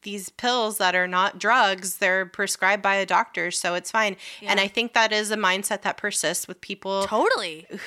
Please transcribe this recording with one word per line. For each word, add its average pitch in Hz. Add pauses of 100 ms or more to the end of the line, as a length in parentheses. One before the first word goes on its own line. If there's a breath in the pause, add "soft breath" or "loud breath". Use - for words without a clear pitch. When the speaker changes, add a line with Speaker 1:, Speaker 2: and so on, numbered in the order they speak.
Speaker 1:
these 202
pills 240
that 180
are 180
not 185
drugs, 196
they're 190
prescribed 196
by 196
a 196
doctor, 180
so 175
it's 175
fine." 208 (260 loud breath)
And 202
Speaker 2:
Yeah. 196
Speaker 1:
I 196
think 233
that 220
is 214
a 214
mindset 196
that 190
persists 180
with 185
people 196
Speaker 2:
Totally. 214 (200)